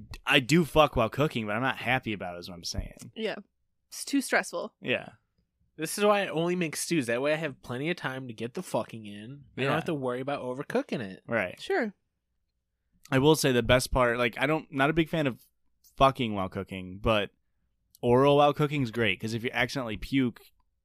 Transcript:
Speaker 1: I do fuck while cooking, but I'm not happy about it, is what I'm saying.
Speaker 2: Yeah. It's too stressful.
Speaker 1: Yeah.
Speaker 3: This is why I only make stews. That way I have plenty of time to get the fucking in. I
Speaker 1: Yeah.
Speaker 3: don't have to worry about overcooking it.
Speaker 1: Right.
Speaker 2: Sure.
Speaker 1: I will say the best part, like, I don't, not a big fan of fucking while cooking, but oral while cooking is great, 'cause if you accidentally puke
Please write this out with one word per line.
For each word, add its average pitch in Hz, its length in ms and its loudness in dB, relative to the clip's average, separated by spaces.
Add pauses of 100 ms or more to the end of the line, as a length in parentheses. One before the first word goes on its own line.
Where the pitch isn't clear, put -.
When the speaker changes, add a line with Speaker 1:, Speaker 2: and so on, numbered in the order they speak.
(240)
Speaker 1:
I 139 140 4
do 147 260 4
fuck 147 300 4
while 113 140 2
cooking, 127 380 -2
but 104 100 -2
I'm 120 60 -2
not 127 160 -2
happy 120 340 -2
about 90 240 -6
it, 87 40 -10
is 92 80 -14
what 92 60 -14
I'm 87 100 -16
saying. - 520 -10
Speaker 2:
Yeah. 220 200 -6 (520)
It's - 160 -14
too 277 160 0
stressful. 202 600 -2
Speaker 1:
Yeah. 123 280 -2 (680)
Speaker 3:
This 160 220 -6
is 208 60 0
why 202 180 4
I 180 60 -4
only 170 260 0
make 170 220 -4
stews. 156 300 -2
That 117 160 -2
way 147 100 2
I 156 40 2
have 151 260 -8
plenty 135 280 -6
of 175 60 -4
time 131 320 -8
to 117 60 -14
get 113 200 -8
the 185 80 -6
fucking 113 440 -6
in. 110 380 -16 (120)
I 117 60 -4
Speaker 1:
Yeah. 135 60 0
Speaker 3:
don't 135 60 2
have 165 120 -2
to 175 80 -2
worry 127 260 -2
about 135 220 -6
overcooking 147 580 -4
it. 95 260 -12
Speaker 1:
Right. 104 340 -4
Speaker 2:
Sure. 294 320 -4 (1160)
Speaker 1:
I 131 80 4
will 151 160 6
say 147 160 2
the 123 140 4
best 123 260 4
part, 120 280 2
like, 120 200 0
I 127 80 2
don't, 156 240 -2
not 139 200 2
a 160 40 -4
big 160 140 2
fan 156 180 0
of 120 140 -2 (560)
fucking 127 380 2
while 95 160 -2
cooking, 95 520 -8
but 107 280 0 (680)
oral 131 360 6
while 147 180 6
cooking 151 280 0
is 113 100 -2
great, 107 260 2
'cause 113 160 -6
if 113 80 -4
you 123 100 -4
accidentally 120 440 -2
puke 127 440 0 (440)